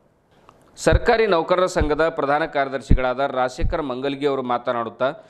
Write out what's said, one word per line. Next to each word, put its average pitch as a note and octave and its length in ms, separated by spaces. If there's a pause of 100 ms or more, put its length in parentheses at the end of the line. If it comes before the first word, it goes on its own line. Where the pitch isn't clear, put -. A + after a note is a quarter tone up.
(760)
ಸರ್ಕಾರಿ A3 500
ನೌಕರರ F3+ 400
ಸಂಘದ D#3+ 420
ಪ್ರಧಾನ D3+ 380
ಕಾರ್ಯದರ್ಶಿಗಳಾದ C3 720
ರಾಜಶೇಖರ್ C#3 640
ಮಂಗಲ್ಗಿ C#3 440
ಅವರು C3+ 160
ಮಾತನಾಡುತ್ತಾ, A#2+ 720 (180)